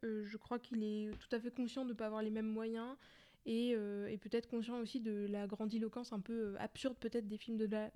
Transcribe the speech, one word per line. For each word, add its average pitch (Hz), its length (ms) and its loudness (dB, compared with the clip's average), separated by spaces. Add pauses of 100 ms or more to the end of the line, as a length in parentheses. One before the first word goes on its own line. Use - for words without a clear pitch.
je 214 340 -2
crois 240 220 -2
qu'il 226 240 -2
est 214 360 0
tout - 160 -2
à 233 60 2
fait 240 100 -2
conscient 247 340 0
de 247 80 -2
ne - 20 0
pas 214 140 -2
avoir 214 140 0
les 214 80 2
mêmes 220 220 2
moyens 226 420 -2 (500)
et, 240 300 4
euh, 208 320 0
et 214 120 -2
peut-être 233 300 0
conscient 233 300 0
aussi 233 220 -2
de 208 280 0
la 202 200 0
grandiloquence 220 640 0
un 208 80 0
peu, 226 120 -4
euh, 208 280 0
absurde 240 360 -2
peut-être 226 300 0
des 208 100 -4
films 226 200 -4
de 220 80 4
la, 214 320 2